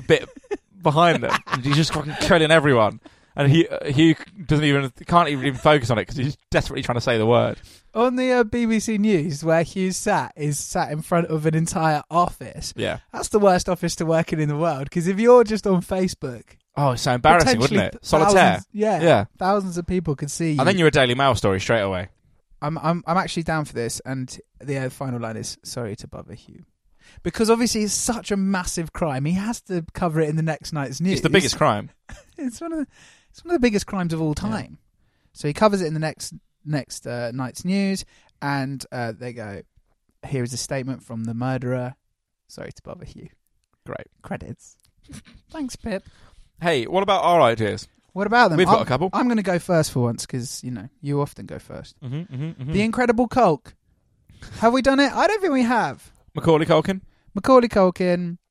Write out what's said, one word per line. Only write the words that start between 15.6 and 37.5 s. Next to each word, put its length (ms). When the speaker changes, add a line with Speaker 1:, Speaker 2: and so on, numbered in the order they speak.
Speaker 2:
on 160
Facebook, 600
Speaker 1:
Oh, 140
it's 100
so 100
embarrassing, 460
wouldn't 200
Speaker 2:
potentially 220
Speaker 1:
it? 60
Solitaire. 280
Speaker 2:
thousands, 380
yeah, 300
Speaker 1:
Yeah. 220
Speaker 2:
thousands 400
of 80
people 300
could 140
see 220
you. 80
Speaker 1:
And 80
then 100
you're 100
a 40
Daily 220
Mail 200
story 260
straight 220
away. 260
Speaker 2:
I'm, 120
I'm, 280
I'm 100
actually 280
down 200
for 100
this, 300
and 340
the, 180
uh, 120
final 300
line 160
is, 280
"Sorry 320
to 120
bother 260
you." 180
Because 280
obviously 340
it's 100
such 380
a 40
massive 560
crime, 320
he 100
has 280
to 220
cover 260
it 80
in 80
the 60
next 300
night's 280
news. 140
Speaker 1:
It's 80
the 80
biggest 260
crime. 340
Speaker 2:
<laughs> 80
It's 220
one 120
of 80
the, 60
it's 140
one 100
of 60
the 60
biggest 200
crimes 260
of 80
all 160
Speaker 1:
Yeah. 140
Speaker 2:
time. 280
So 160
he 60
covers 260
it 60
in 80
the 60
next, 340
next, 420
uh, 260
night's 320